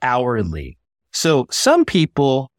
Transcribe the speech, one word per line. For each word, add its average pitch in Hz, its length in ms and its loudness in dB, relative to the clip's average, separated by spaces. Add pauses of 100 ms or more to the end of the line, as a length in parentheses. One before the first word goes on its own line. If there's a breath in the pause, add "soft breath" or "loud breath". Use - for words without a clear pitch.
hourly. 110 760 -4 (340)
So 143 400 0
some 320 320 2
people, 139 760 0